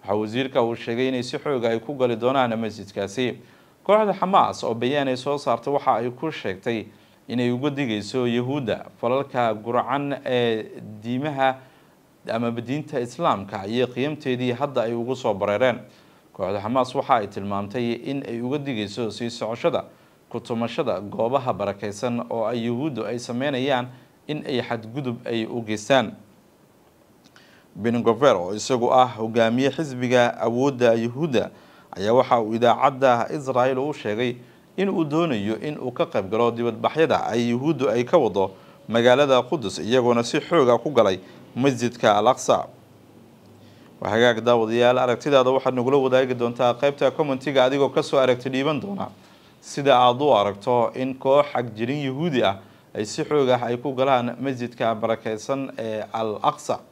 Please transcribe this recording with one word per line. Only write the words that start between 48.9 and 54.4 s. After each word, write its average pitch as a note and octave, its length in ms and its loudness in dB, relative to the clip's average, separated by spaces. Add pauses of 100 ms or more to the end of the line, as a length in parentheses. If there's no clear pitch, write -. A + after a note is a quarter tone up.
sida C#3 400 2
aad B2 200 4
u D3 120 4
aragto G#2+ 640 2
in C3 180 -4
koox C3+ 400 4
xag B2 240 -4
jirin B2+ 320 -4
Yuhuudi C3+ 340 0
ah G2 140 2 (380)
ay G#2+ 100 -4
si B2+ 180 -8
xoog D3 300 2
ah A#2+ 160 0
ay B2 80 -2
ku C3+ 160 -6
galaan B2+ 480 2